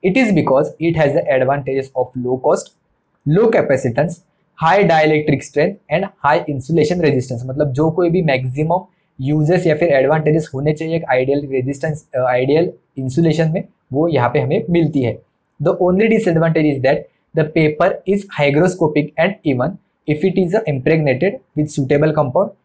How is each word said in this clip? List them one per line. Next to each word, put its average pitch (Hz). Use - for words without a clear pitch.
It 190
is 254
because 151
it 165
has 151
the 160
advantages 135
of 123
low 123
cost, 151
low 214
capacitance, 147
high 185
dielectric 156
strength 165
and 190
high 160
insulation 156
resistance। 127
मतलब 135
जो 151
कोई 175
भी 180
मैक्सिमम 147
यूजेस 151
या 156
फिर 165
एडवांटेजेस 151
होने 147
चाहिए 160
एक 160
आइडियल 135
रेजिस्टेंस, 135
अ, 127
आइडियल 131
इंसुलेशन 156
में, 170
वो 147
यहाँ 127
पे 147
हमें 139
मिलती 160
है। 113
The 175
only 185
disadvantage 165
is 127
that 135
the 156
paper 160
is 202
hygroscopic 151
and 185
even 123
if 151
it 190
is 190
impregnated 151
with 151
suitable 147
compound 156